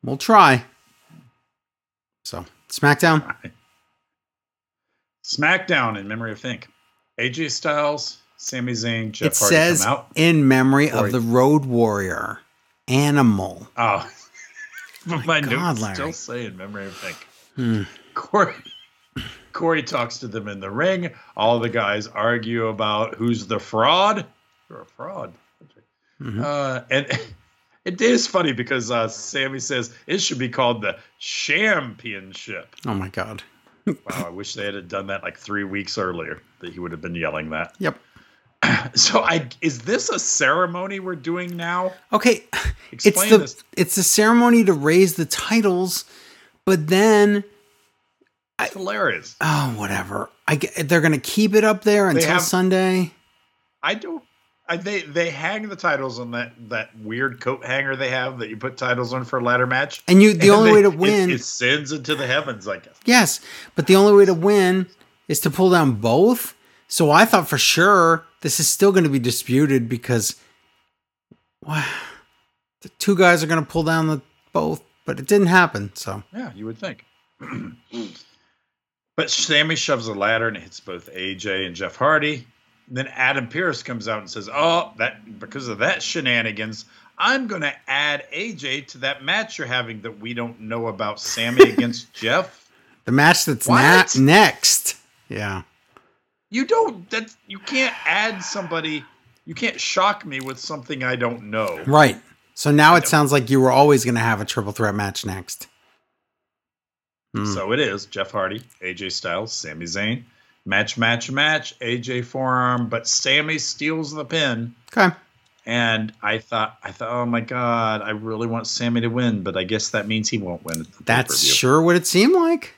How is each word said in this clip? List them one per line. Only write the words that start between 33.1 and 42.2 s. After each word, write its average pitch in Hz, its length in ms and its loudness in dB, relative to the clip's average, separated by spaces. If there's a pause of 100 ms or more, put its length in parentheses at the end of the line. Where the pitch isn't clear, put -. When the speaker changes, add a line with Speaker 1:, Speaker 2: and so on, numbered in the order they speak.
Speaker 2:
Wow, 107 400 -6
I 85 40 -12
wish 95 240 -12
they 101 100 -8
had 98 240 -8
done 98 180 -8
that, 98 160 -8
like, 90 160 -12
three 101 240 -6
weeks 98 360 -6
earlier, 82 440 -6 (160)
that 87 140 -16
he 90 80 -14
would 87 100 -8
have 82 100 -12
been 85 140 -10
yelling 78 360 -6
that. 80 280 -8
Speaker 1:
Yep. - 240 -6
Speaker 2:
<clears throat> - 40 -20 (880)
So - 260 2
I, 165 280 -2 (120)
is 139 200 -4
this 202 280 -4
a 440 100 -4
ceremony 180 840 -2
we're 185 160 -10
doing 175 400 -8
now? 180 360 -4 (200)
Speaker 1:
Okay, 220 320 2 (460)